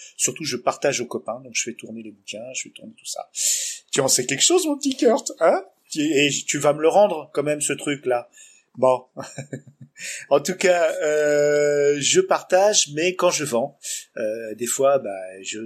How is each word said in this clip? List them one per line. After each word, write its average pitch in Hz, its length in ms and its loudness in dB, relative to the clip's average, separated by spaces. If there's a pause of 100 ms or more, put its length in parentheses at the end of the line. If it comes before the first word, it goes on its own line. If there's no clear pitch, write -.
(160)
surtout, 151 280 -4
je 123 120 -4
partage 123 440 -2
aux 117 60 -6
copains, 117 360 -8
donc 123 120 -20
je - 80 -2
fais 113 120 -10
tourner 113 280 -16
les 107 100 -16
bouquins, 104 320 -14 (100)
je - 80 -8
fais 110 80 -20
tourner - 260 -20
tout - 100 -20
ça. - 220 -12 (640)
Tu 139 100 0
en 131 60 2
sais 127 200 2
quelque 139 160 -2
chose, 349 240 4
mon 285 120 -2
petit 262 180 -4
Kurt, 254 440 2
hein ? 233 240 4 (260)
Tu, 156 100 -4
et 147 300 2
tu - 280 -4
vas 147 140 2
me 151 80 -10
le 160 80 4
rendre, 175 460 2
quand 143 80 0
même, 147 180 -2
ce 147 120 -2
truc-là. 127 560 -4 (480)
Bon. 127 280 2 (120)
<laughs> - 60 -10 (1080)
En 143 100 4
tout 175 160 -4
cas, 175 360 2 (100)
euh, 147 960 2
je 147 220 2
partage, 190 720 2
mais 175 220 0
quand 175 140 2
je 151 140 -2
vends, 123 340 -2 (380)
euh, 110 380 -6
des 117 120 -6
fois, 135 320 2
bah, 95 440 -10
je 107 240 -10